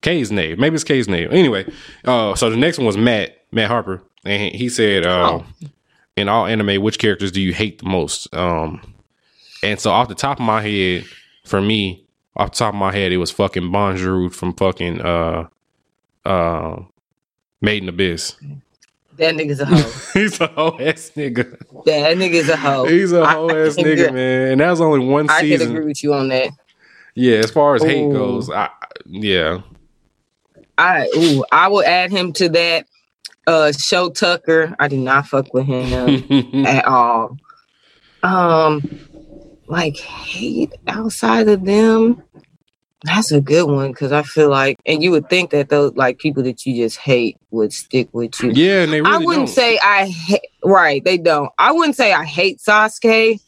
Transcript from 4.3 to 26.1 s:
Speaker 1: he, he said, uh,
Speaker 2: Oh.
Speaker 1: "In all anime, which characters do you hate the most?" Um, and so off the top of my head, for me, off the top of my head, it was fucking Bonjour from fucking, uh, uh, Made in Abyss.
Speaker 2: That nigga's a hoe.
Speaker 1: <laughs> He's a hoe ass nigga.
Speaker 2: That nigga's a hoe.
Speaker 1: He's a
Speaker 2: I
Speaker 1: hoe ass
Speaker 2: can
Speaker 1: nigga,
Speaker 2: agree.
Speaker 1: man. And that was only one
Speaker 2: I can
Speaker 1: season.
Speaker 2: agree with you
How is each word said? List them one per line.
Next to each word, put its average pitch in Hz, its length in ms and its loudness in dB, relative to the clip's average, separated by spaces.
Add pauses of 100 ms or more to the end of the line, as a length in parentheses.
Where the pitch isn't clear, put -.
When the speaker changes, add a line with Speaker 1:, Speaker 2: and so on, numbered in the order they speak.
Speaker 1:
he, 95 160 -6
he 123 100 -4
said, 104 380 0
uh, 87 360 0
Speaker 2:
Oh. - 40 -20 (720)
Speaker 1:
"In 101 120 -2
all 104 180 2
anime, 101 360 0
which 107 160 -2
characters 98 340 -2
do 98 80 -4
you 92 120 -2
hate 98 260 -4
the - 80 -12
most?" 90 480 -4
Um, 80 600 -6 (680)
and 101 180 -4
so 135 100 -2
off 120 180 2
the 98 60 -14
top 139 240 -6
of 123 80 -6
my 110 160 0
head, 95 420 -4 (400)
for 98 160 -2
me, 101 440 -4 (320)
off 101 160 -4
the - 40 -10
top 107 180 -2
of 101 40 -8
my 95 140 -2
head, 95 200 -2
it 90 40 0
was 87 140 -2
fucking 92 420 -4
Bonjour 92 580 -2
from 90 240 -8
fucking, 87 460 -4
uh, 82 480 -4 (760)
uh, 85 580 -4 (800)
Made 104 200 -2
in 92 60 -8
Abyss. 87 480 -4 (800)
Speaker 2:
That 160 180 -2
nigga's 147 260 -6
a 143 60 -4
hoe. 151 240 2 (220)
Speaker 1:
<laughs> 190 80 2
He's 208 200 -2
a 165 80 0
hoe 160 300 -2
ass 156 380 -4
nigga. 127 420 -6 (280)
Speaker 2:
That 156 320 2
nigga's 170 320 0
a 156 60 2
hoe. 139 300 0
Speaker 1:
He's 175 260 4
a 175 100 4
Speaker 2:
I 156 100 4
Speaker 1:
hoe 160 160 0
ass 156 280 0
Speaker 2:
can 175 100 0
Speaker 1:
nigga, 156 220 4
Speaker 2:
agree. - 40 2
Speaker 1:
man. 131 400 0
And 131 80 2
that 170 100 4
was 165 120 0
only 147 240 2
one 147 240 2
Speaker 2:
I 156 100 4
can 151 80 0
Speaker 1:
season. 139 240 2
Speaker 2:
agree 156 140 -4
with 147 180 -6
you 147 80 0